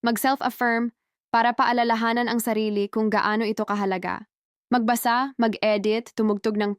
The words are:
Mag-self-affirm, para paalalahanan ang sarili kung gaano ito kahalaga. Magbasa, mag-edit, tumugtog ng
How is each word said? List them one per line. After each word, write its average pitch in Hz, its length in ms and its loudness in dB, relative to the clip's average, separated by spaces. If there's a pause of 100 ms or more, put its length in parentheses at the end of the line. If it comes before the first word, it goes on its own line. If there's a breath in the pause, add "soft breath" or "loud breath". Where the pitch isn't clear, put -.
Mag-self-affirm, 233 960 0 (320)
para 233 240 2
paalalahanan 233 800 0
ang 233 80 0
sarili 214 480 0
kung 220 240 0
gaano 214 320 0
ito 214 240 -2
kahalaga. 190 560 -2 (480)
Magbasa, 240 640 0
mag-edit, 214 800 0
tumugtog 214 400 0
ng 208 220 0